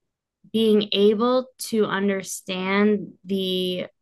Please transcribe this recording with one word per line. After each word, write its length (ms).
being 400
able 540
to 260
understand 1300
the 600